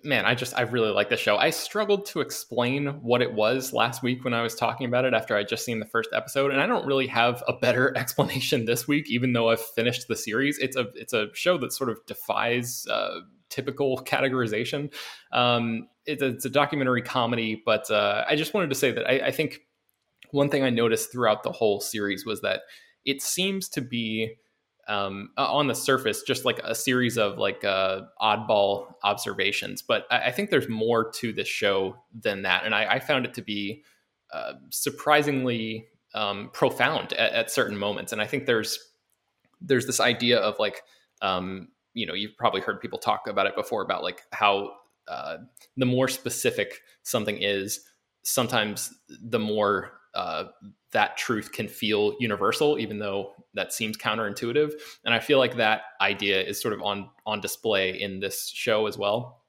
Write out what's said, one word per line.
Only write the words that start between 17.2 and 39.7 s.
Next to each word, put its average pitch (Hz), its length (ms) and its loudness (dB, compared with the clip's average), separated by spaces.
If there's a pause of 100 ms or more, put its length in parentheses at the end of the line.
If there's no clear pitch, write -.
but, 110 240 2
uh, 104 380 2
I 151 80 4
just 151 180 -2
wanted 190 140 2
to 135 80 0
say 131 160 2
that 113 120 -2
I, 123 220 2
I 135 60 2
think - 300 -4 (680)
one 143 180 2
thing 143 140 2
I 131 80 2
noticed 117 400 2
throughout 113 320 2
the - 80 -2
whole 104 300 2
series 101 440 -4
was 107 180 -4
that 98 180 -2 (440)
it 139 180 -2
seems 190 480 -2
to - 100 -4
be, 113 540 -2 (520)
um, 98 520 -4
uh, 135 120 0
on 143 160 2
the 120 80 2
surface, 131 480 0
just, - 220 -2
like, 120 180 0
a 113 120 -4
series 123 420 2
of, 104 220 2
like, 98 260 -2
uh, 95 380 0 (180)
oddball 104 720 4 (100)
observations. 101 800 -2
But - 300 0
I, 123 140 2
I 123 80 0
think 202 180 -4
there's 143 180 2
more 113 440 2
to 113 200 -4
this 95 160 -4
show 98 480 0 (160)
than 107 300 -2
that. 92 240 2
And 110 80 0
I, 104 200 2
I 131 40 2
found 131 260 0
it 117 100 -6
to 120 80 -8
be, 101 400 -6 (480)
uh, 69 240 -8 (140)
surprisingly, 131 1160 0 (260)
um, 101 400 -4
profound 127 600 0
at, - 180 2
at 117 180 0
certain 104 280 0
moments. 101 340 -2
And 107 80 -4
I 107 60 0
think 131 180 -4
there's, 113 340 0 (840)
there's 127 260 2